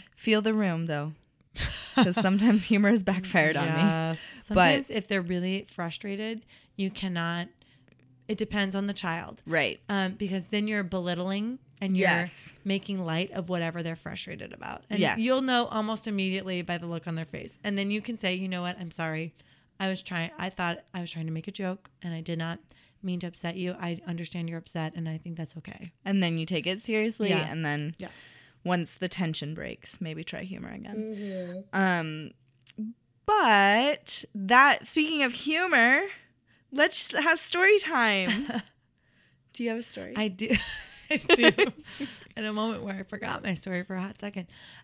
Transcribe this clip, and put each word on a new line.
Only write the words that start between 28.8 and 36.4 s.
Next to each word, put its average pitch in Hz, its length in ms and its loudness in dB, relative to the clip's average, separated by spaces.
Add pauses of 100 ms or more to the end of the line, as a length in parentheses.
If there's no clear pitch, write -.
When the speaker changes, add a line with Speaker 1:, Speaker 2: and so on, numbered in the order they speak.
Speaker 1:
the 185 120 -4
tension 160 460 -4
breaks, - 480 -12
maybe 160 240 -8
try - 180 -10
humor - 280 -10
again. - 260 -12
Speaker 2:
Mm-hmm. 196 840 -6
Speaker 1:
Um, 160 500 0 (920)
but 240 1000 4 (100)
that, 247 500 6
speaking 311 380 0
of 247 100 2
humor, 294 680 4 (720)